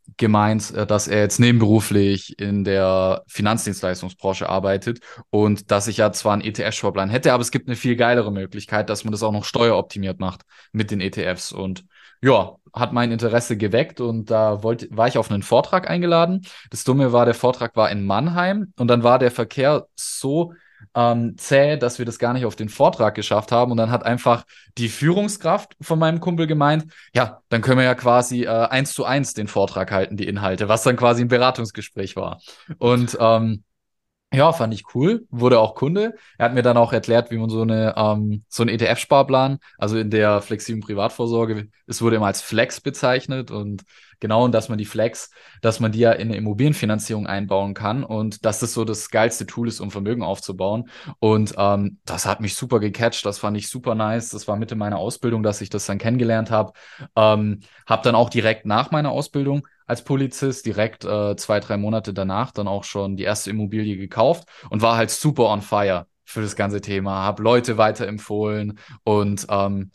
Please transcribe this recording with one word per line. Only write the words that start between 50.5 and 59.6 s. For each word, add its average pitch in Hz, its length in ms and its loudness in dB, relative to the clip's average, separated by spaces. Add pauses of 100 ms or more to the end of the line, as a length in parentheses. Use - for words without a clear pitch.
Und, 110 400 2
ähm, 101 460 0
das - 200 -6
hat 98 160 -2
mich 104 140 -6
super 123 240 0
gecatcht, 107 480 -2
das 101 140 -4
fand 104 160 -2
ich 101 120 -8
super 120 280 -4
nice, 110 320 -2
das - 180 -14
war 107 80 -2
Mitte 110 220 -6
meiner 104 220 -4
Ausbildung, 113 440 -2
dass 107 180 0
ich 98 100 -12
das 101 160 -6
dann 101 120 -4
kennengelernt 113 540 0
hab. 110 240 0 (400)
Ähm, 107 460 4 (220)
hab 113 200 0
dann 117 100 4
auch 113 160 4
direkt 110 340 0
nach 110 280 0
meiner 147 180 0
Ausbildung 139 560 -4 (200)